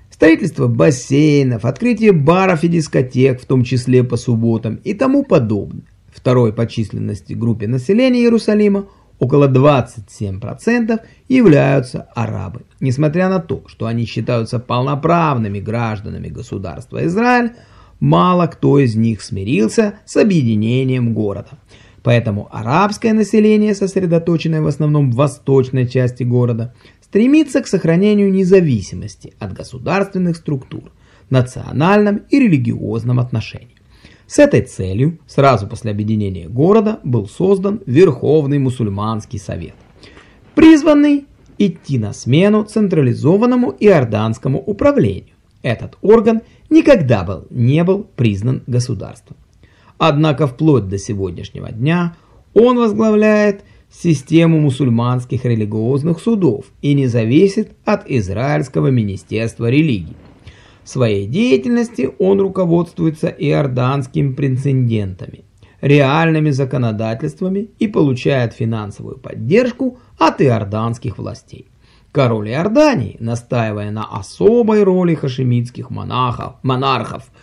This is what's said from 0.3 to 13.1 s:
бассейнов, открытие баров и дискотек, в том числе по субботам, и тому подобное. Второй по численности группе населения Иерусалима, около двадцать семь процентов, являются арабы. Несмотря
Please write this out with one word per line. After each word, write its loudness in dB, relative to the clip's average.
бассейнов, 2
открытие 2
баров 2
и 2
дискотек, 0
в -20
том 0
числе 2
по -4
субботам, -2
и -4
тому 0
подобное. -2
Второй 0
по -4
численности -8
группе -4
населения 0
Иерусалима, 2
около 4
двадцать 0
семь -8
процентов, -2
являются 2
арабы. -8
Несмотря 0